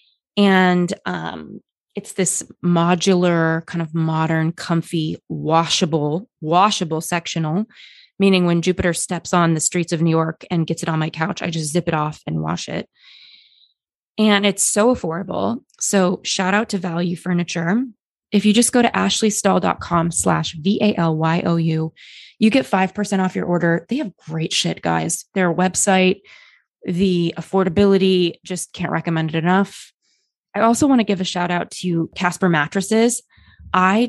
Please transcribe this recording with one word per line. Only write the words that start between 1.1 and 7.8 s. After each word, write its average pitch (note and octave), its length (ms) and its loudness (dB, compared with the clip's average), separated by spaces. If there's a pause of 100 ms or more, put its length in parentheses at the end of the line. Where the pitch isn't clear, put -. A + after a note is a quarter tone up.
it's - 160 -12
this - 320 -2 (200)
modular, E3+ 1040 2
kind E3+ 160 -6
of D#3 100 -8
modern, D#3+ 600 0
comfy, E3 640 -4 (120)
washable, D#3 1000 0 (120)
washable E3 600 0
sectional, E3+ 640 -4 (540)